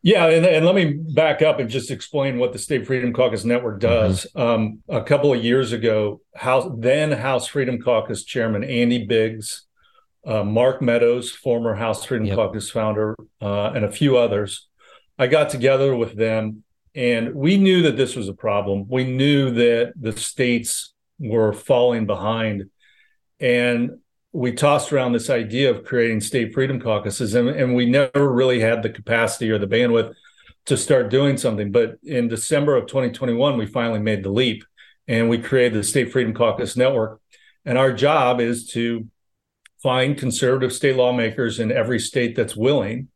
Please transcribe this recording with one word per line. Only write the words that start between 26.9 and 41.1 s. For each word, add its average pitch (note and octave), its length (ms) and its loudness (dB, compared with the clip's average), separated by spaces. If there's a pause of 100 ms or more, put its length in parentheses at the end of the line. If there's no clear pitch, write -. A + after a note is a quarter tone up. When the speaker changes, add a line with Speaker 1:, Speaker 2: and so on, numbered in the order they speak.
Speaker 1:
and, A#2+ 140 4
and B2+ 260 0
we B2 100 4
never C#3 460 2
really B2+ 300 2
had A2+ 200 2
the G#2+ 80 -2
capacity A2+ 640 -2
or G#2+ 60 0
the G2 100 -2
bandwidth A#2 460 2 (520)
to C3+ 120 0
start B2 320 2
doing C#3 280 2
something. G#2+ 340 -2
But A2+ 320 0
in B2 260 -2
December C#3+ 480 0
of A2+ 100 -2
twenty B2+ 240 -2
twenty-one, B2 460 0
we G#2+ 80 -2
finally A2+ 340 -2
made G#2+ 240 -2
the G2 80 -4
leap, A2+ 320 0 (440)
and A#2 220 2
we A#2 80 2
created A#2+ 400 2
the G2+ 60 -2
State A#2+ 300 0
Freedom A2+ 200 0
Caucus A#2 440 0
Network. B2 420 0 (460)
And B2 120 -2
our C3 140 4
job B2+ 480 2
is A#2+ 300 -2
to A#2 380 -4 (760)
find C3 340 0
conservative C3 540 0
state C3+ 240 0
lawmakers A#2+ 640 0